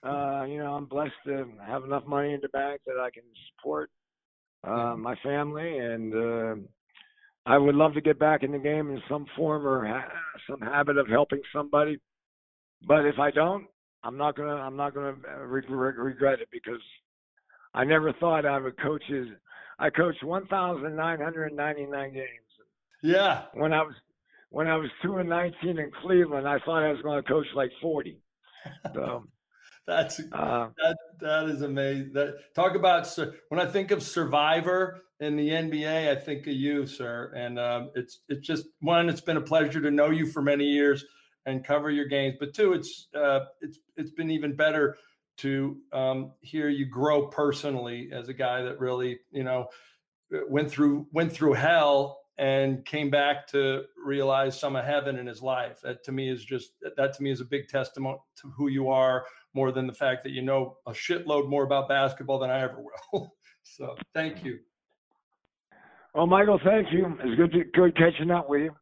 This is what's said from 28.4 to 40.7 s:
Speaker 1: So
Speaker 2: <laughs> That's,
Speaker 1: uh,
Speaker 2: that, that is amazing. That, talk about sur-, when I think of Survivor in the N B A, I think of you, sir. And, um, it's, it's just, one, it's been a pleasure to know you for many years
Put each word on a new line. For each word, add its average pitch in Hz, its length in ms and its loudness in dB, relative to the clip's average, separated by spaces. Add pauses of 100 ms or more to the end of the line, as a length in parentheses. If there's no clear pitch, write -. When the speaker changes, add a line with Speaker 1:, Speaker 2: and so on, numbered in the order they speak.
Speaker 1:
So 123 360 -6
Speaker 2:
<laughs> - 580 -20
That's, 170 320 0 (120)
Speaker 1:
uh, 120 380 -2 (120)
Speaker 2:
that, 165 160 2 (220)
that 156 260 0
is 143 160 -4
amazing. 139 520 -2
That, 143 240 0 (180)
talk 180 180 4
about 175 320 4
sur-, - 300 -6 (140)
when 160 100 -2
I 175 80 0
think 196 240 0
of 151 100 0
Survivor 165 1040 0 (160)
in 147 160 -2
the 151 160 0
N 165 180 -2
B 151 140 -4
A, 156 280 0
I 139 40 2
think 139 320 -8
of 147 60 -4
you, 139 340 -2
sir. 120 480 -8
And, 120 240 -6
um, 120 340 -4
it's, - 340 -8
it's 143 200 -6
just, 160 180 -4 (160)
one, 170 280 4
it's 170 120 -4
been 160 160 0
a 147 40 0
pleasure 156 400 2
to 147 100 2
know 147 180 6
you 160 160 2
for 156 160 -4
many 143 240 2
years 143 400 4 (400)